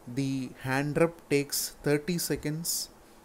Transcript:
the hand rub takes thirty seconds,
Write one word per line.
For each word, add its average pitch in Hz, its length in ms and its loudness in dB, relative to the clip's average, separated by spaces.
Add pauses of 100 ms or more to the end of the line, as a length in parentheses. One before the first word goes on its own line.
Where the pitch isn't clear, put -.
the 131 440 -2 (120)
hand 139 340 0
rub 165 160 4 (160)
takes - 540 0
thirty 151 340 2
seconds, 156 720 -2 (340)